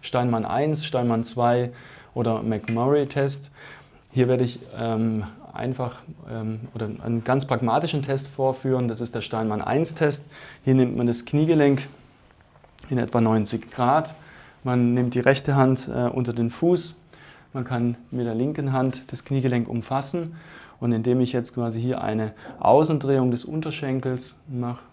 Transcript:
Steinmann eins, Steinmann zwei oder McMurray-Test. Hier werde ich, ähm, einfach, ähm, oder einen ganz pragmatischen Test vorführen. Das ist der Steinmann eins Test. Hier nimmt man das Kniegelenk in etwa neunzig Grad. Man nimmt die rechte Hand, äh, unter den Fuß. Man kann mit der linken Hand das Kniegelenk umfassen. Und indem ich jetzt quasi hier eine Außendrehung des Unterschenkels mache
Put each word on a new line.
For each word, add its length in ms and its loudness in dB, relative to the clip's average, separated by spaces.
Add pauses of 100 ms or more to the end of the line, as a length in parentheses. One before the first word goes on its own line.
Steinmann 460 0
eins, 400 0
Steinmann 380 0
zwei 480 0 (420)
oder 280 0
McMurray-Test. 1080 0 (640)
Hier 160 4
werde 160 4
ich, 160 -6 (140)
ähm, 500 0 (280)
einfach, 480 -6 (300)
ähm, 300 -6 (140)
oder 120 -4
einen 360 -4
ganz 220 2
pragmatischen 560 0
Test 280 -2
vorführen. 600 0
Das 140 -4
ist 120 -6
der 60 -2
Steinmann 400 -2
eins 340 0
Test. 300 0 (400)
Hier 100 4
nimmt 220 4
man 100 2
das 200 0
Kniegelenk 600 4 (1000)
in 80 -2
etwa 240 2
neunzig 500 2
Grad. 440 2 (500)
Man 300 2
nimmt 180 0
die 80 0
rechte 340 2
Hand, 400 4
äh, 140 0
unter 240 -2
den 160 0
Fuß. 500 0 (540)
Man 120 -4
kann 320 -2 (140)
mit 140 -4
der 100 -2
linken 380 -2
Hand 360 0
das 180 -12
Kniegelenk 420 0
umfassen. 680 -4 (480)
Und 80 2
indem 300 2
ich 120 2
jetzt 220 -4
quasi 260 -4
hier 220 -2
eine 300 -2 (260)
Außendrehung 720 4
des 140 -2
Unterschenkels 1040 -6
mache 340 -6 (100)